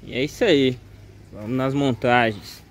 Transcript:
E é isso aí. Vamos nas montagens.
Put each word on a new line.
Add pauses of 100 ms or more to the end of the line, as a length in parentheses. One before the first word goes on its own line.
E
é
isso
aí. (560)
Vamos
nas
montagens.